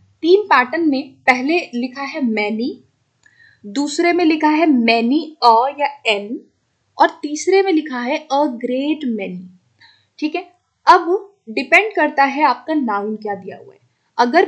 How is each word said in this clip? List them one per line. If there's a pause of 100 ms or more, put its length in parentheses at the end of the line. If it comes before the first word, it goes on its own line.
(240)
तीन
pattern
में (140)
पहले (160)
लिखा
है
many, (960)
दूसरे
में
लिखा
है
many (240)
अ (260)
या (200)
एन, (580)
और (120)
तीसरे
में
लिखा
है (100)
a (180)
great
many, (800)
ठीक
है। (460)
अब (420)
depend
करता
है
आपका
noun
क्या
दिया
हुआ
है। (380)
अगर